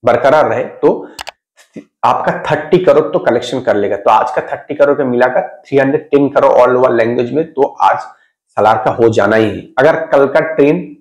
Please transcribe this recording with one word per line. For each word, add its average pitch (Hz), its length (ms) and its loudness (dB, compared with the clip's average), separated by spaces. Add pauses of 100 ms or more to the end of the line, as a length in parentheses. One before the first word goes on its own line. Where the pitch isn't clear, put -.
बरकरार 123 440 2
रहे, 113 160 -4
तो - 440 -2 (960)
आपका - 460 -2
थर्टी 156 280 0
करोड़ 151 340 2
तो 180 60 -2
कलेक्शन 120 420 -2
कर 107 160 -2
लेगा। 101 200 -2
तो 120 140 -2
आज 113 200 2
का 160 120 -4
थर्टी - 320 -10
करोड़ 143 240 2
का 143 60 -2
मिलाकर 123 640 -2
थ्री 139 120 0
हंड्रेड 139 320 0
टेन 143 180 2
करोड़ 139 240 2
all 123 240 4
over 127 240 2
language 120 320 -2
में 160 200 -4
तो 135 100 -2
आज - 360 0 (500)
सलार 110 360 0
का 139 60 0
हो 117 180 2
जाना 110 280 2
ही 110 140 2
है, 95 180 -12 (100)
अगर 160 280 2
कल 139 200 2
का 147 140 0
trend 156 600 -2